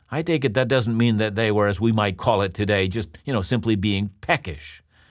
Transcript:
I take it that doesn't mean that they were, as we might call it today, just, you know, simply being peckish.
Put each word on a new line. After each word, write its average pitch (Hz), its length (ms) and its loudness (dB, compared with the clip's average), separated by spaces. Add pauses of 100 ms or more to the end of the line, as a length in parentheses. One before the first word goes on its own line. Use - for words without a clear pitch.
(100)
I 151 120 -4
take 160 240 0
it 104 80 0
that 131 140 2
doesn't 117 280 2
mean 113 220 2
that 107 180 0
they 110 140 2
were, 104 160 2
as 101 140 0
we 117 120 2
might 104 240 0
call 110 240 2
it 98 140 -2
today, 101 340 0
just, 107 380 -8
you 135 80 -2
know, 101 80 0
simply 113 340 0
being 101 340 -2 (120)
peckish. - 600 -4 (280)